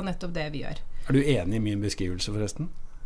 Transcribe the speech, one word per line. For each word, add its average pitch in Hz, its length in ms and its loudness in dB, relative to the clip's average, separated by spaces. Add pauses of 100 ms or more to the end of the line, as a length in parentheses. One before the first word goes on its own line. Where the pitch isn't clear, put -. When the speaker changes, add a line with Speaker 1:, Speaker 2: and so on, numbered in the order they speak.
Speaker 1:
jo 190 80 -2
nettopp 175 260 -2
det 156 160 -2
vi 139 140 -4
gjør. - 180 -2 (240)
Speaker 2:
Er 135 80 4
du 139 80 8
enig 110 380 4
i - 80 2
min 101 180 0
beskrivelse, 92 480 -2
forresten? 107 320 -2 (380)